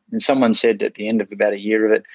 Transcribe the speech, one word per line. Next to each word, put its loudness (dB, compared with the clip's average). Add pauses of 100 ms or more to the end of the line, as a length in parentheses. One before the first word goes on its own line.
(140)
And -4
someone 2
said 0
at -4
the -8
end 0
of -4
about -2
a -6
year 0
of 4
it, 0